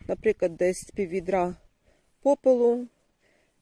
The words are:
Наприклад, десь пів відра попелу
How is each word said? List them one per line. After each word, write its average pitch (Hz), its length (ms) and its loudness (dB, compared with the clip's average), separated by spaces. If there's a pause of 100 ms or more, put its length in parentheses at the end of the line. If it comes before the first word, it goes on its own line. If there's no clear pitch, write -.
Наприклад, 185 500 -2
десь 180 380 -2
пів 196 140 -4
відра 180 460 -2 (680)
попелу 247 640 2 (760)